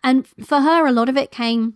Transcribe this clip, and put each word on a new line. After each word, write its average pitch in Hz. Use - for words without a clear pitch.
And 262
for 285
her, 320
a 277
lot 233
of 262
it -
came 233